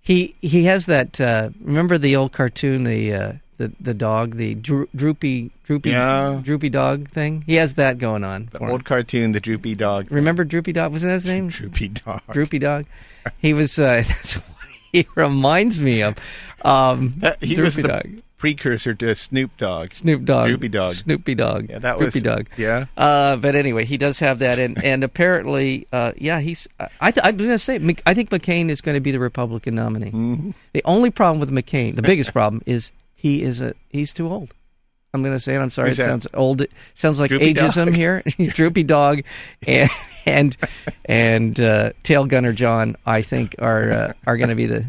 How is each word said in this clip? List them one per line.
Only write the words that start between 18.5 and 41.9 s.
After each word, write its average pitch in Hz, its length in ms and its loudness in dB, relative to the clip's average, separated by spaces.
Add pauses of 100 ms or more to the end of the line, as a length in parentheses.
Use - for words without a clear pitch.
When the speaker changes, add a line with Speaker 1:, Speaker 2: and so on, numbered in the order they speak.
Speaker 2:
to 113 200 0
Snoop - 420 -4
Dogg. 90 360 -4
Speaker 1:
Snoop 151 320 0
Dogg. 123 220 2
Speaker 2:
Droopy 127 220 -2
Dog. 92 260 -2
Speaker 1:
Snoopy 135 400 -4
Dog. 110 340 -2
Speaker 2:
Yeah, - 100 -14
that 123 180 -4
Speaker 1:
Droopy 131 220 0
Speaker 2:
was 110 40 -2
Speaker 1:
Dog. 110 240 -2 (100)
Speaker 2:
Yeah. 117 280 -2 (120)
Speaker 1:
Uh, 143 400 4
but 139 180 2
anyway, 123 300 0
he 131 120 -4
does 143 220 -2
have 135 200 0
that, 123 200 2
and, 120 180 -2
Speaker 2:
<laughs> - 60 -4
Speaker 1:
and 135 200 2
apparently, 135 920 0
uh, 120 240 -2
yeah, 160 220 -2
he's. 160 280 -6 (120)
I, - 100 -10 (100)
I 202 120 2
th-, 240 140 0
I'm 208 120 2
gonna 226 220 0
say, 262 200 -4
Mc-, 165 260 0
I 175 80 6
think 214 160 0
McCain 170 400 0
is 147 120 -4
gonna 143 200 0
be 139 100 -2
the 135 80 -2
Republican 117 560 -4
nominee. 110 360 -4
Speaker 2:
Mm-hmm. 120 400 -4 (220)
Speaker 1:
The 151 120 0
only 226 260 4
problem 170 280 2
with 143 120 -2
McCain, 127 440 -2
the 127 60 0
biggest 151 320 4
Speaker 2:
<laughs> - 0 -
Speaker 1:
problem, 110 320 0
is 120 260 -4 (240)
he 147 280 0
is 123 180 -4
a, 123 120 -6 (160)
he's 143 240 -6
too 165 160 -6
old. 180 240 -10 (600)
I'm 135 100 -2
gonna 135 160 -2
say 135 160 -2
it. 135 40 0
I'm 131 120 -2
sorry. 127 180 0
Speaker 2:
Who's 127 100 0
Speaker 1:
It 131 40 2
Speaker 2:
that? 123 60 2
Speaker 1:
sounds 123 260 -4
old. 135 260 2
It 139 100 -2 (220)
sounds 156 260 0
like 143 100 2
Speaker 2:
Droopy 147 260 4
Speaker 1:
ageism 160 300 2
Speaker 2:
Dog? 170 100 4
Speaker 1:
here. 170 260 2 (160)
<laughs> - 20 -4 (140)
Droopy 170 300 2
Dog 143 400 4 (420)
and, 131 240 6 (380)
and, 143 300 4 (480)
and, 113 540 2
uh, 110 320 2 (120)